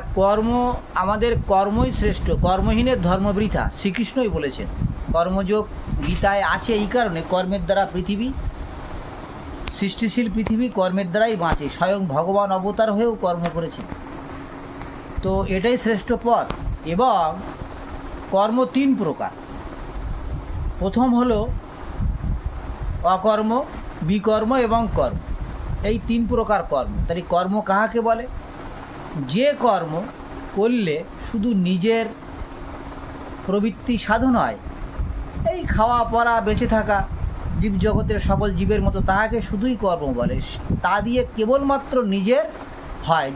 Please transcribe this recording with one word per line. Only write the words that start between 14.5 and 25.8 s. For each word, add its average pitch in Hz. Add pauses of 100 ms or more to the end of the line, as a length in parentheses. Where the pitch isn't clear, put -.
তো 190 (240)
এটাই 233
শ্রেষ্ঠ 226 (160)
পথ। 226 (380)
এবং 185 (1080)
কর্ম 208
তিন 262 (120)
প্রকার। 127 (1500)
প্রথম 208 (120)
হলো 240 (1600)
অকর্ম, 214 (580)
বিকর্ম 214 (160)
এবং 226 (140)
কর্ম, 135 (720)